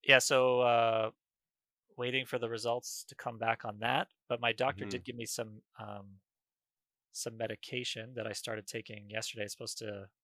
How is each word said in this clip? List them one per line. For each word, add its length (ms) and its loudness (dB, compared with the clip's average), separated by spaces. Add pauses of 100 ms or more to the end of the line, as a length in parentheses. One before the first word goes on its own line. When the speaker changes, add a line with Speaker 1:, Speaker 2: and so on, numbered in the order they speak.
Speaker 1:
yeah, 160 10
so, 420 6
uh, 500 4 (840)
waiting 280 -2
for 120 -4
the 120 -2
results 560 -4
to 100 -20
come 220 -8
back 280 0
on 140 -8
that. 280 0 (220)
But 120 -2
my 100 2
doctor 340 0
Speaker 2:
Mm-hmm. 60 -6
Speaker 1:
did 140 -6
give 100 -8
me 100 -8
some, 360 -6 (180)
um, 400 -12 (920)
some 260 -8
medication 800 -6
that 120 -4
I 60 -4
started 340 -8
taking 420 -10
yesterday. 360 -6
It's 80 -10
supposed 260 -10
to 300 -8 (140)